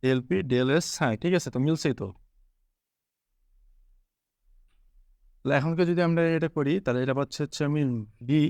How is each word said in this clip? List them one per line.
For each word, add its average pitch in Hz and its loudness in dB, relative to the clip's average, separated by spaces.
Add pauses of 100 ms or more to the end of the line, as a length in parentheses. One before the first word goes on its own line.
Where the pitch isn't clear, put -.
ডেল 131 2
পি, 180 -2 (160)
ডেল 127 2
এস, 170 0 (140)
হ্যাঁ, 123 2
ঠিক 175 0
আছে, 160 -4
তো 127 -2
মিলছেই 156 0
তো। 101 -6 (3250)
তাহলে 135 -2
এখনকে 165 0
যদি 175 0
আমরা 165 2 (140)
এটা 160 0
করি, 143 0 (120)
তাহলে 123 0
এটা 131 -2
পাচ্ছে 139 -6
হচ্ছে - -8
আমি 151 0 (480)
ভি। 151 4